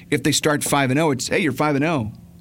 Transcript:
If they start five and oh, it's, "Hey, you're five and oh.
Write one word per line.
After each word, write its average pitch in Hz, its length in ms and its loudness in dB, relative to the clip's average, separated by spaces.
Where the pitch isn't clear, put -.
If 120 140 0
they 151 80 2
start 147 320 0
five 139 260 2
and 131 100 2
oh, 160 120 2
it's, - 160 -4
"Hey, 160 120 0
you're 156 120 0
five 151 240 0
and 139 80 0
oh. 139 300 -2